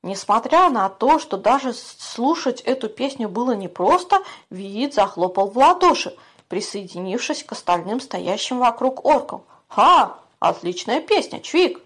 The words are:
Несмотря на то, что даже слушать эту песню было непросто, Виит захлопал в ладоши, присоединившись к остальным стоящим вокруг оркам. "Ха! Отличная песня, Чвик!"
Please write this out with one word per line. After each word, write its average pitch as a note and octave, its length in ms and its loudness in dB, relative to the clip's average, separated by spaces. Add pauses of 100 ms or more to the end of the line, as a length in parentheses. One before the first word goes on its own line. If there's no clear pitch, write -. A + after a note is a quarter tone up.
Несмотря A#3+ 680 2
на G3+ 200 0
то, C#4+ 300 2
что - 180 -6
даже B3+ 360 0
слушать - 880 -4
эту B3 280 -4
песню B3 400 -6
было A#3+ 220 -2
непросто, A#3 720 0 (260)
Виит G3+ 440 -6
захлопал F#3 560 0
в G#3 80 -6
ладоши, F4 600 4 (300)
присоединившись F#3+ 960 -6
к - 80 -16
остальным F3 480 -2
стоящим G3 600 -6
вокруг B3+ 460 0
оркам. - 380 0 (240)
"Ха! C4+ 500 4 (220)
Отличная F3 640 -2
песня, - 400 -2
Чвик!" F4+ 440 0